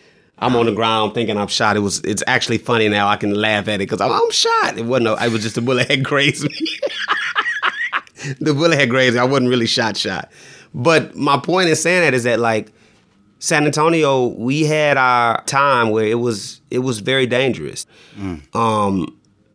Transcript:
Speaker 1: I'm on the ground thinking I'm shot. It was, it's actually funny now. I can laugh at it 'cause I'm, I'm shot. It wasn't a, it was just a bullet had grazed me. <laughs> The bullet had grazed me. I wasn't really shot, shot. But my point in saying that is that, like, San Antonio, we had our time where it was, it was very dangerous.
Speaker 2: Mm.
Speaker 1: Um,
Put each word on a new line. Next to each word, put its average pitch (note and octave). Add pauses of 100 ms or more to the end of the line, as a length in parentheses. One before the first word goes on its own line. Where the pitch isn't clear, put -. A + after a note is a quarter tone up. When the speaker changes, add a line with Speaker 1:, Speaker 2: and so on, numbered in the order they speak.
(380)
Speaker 1:
I'm B2
on A#2
the A#2
ground A2
thinking G#2+
I'm G2+
shot. G#2+
It G#2+
was, G2+
it's G2+
actually B2
funny A2+
now. G#2
I G#2
can G2+
laugh G#2
at G2+
it G2
'cause G#2+
I'm, G#2+
I'm A#4
shot. A4+
It A#2
wasn't A#2+
a, A2
it A#2+
was A2+
just A2+
a B2
bullet B2
had C3+
grazed C#3+
me. D3
<laughs> - (1600)
The D3+
bullet D#3
had C3+
grazed B2+
me. B2
I B2
wasn't B2+
really A#2+
shot, A2+
shot. - (420)
But D#3
my C#3+
point F3
in D#3
saying F3
that D3
is A#2+
that, A#2+
like, A2+ (680)
San D3
Antonio, D3+
we C3
had D3+
our A#2+
time C3+
where A2
it A2
was, A#2 (120)
it B2
was B2+
very C3
dangerous. A2+ (340)
Speaker 2:
Mm. F2
Speaker 1:
Um, G#2 (400)